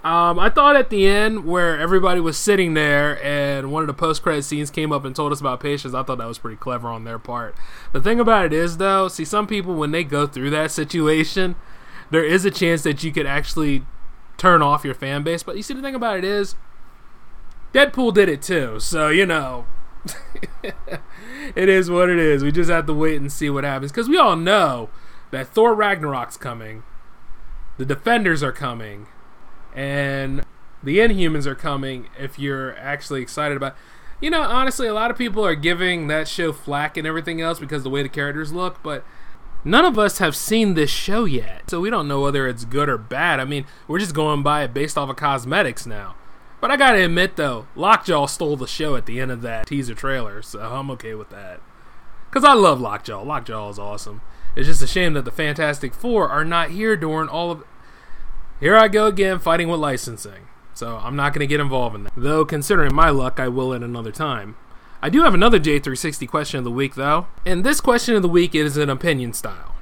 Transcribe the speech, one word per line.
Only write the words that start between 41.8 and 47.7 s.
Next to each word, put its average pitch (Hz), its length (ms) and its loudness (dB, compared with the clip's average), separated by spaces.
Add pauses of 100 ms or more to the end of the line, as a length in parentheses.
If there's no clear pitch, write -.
don't 180 180 -2
know 139 140 0
whether 135 260 0
it's 120 180 -6
good 139 220 0
or 123 120 -2
bad. 135 400 -2
I 131 60 -4
mean, 139 200 -6 (220)
we're 156 100 -4
just 190 160 -4
going 151 300 0
by 147 180 2
it 120 140 -6
based 147 200 -4
off 139 140 -4
of 131 60 -8
cosmetics 139 720 -2
now. 101 300 -8 (440)
But 233 80 -2
I 277 80 2
gotta 240 260 6
admit, 175 320 0
though, 135 300 -4 (100)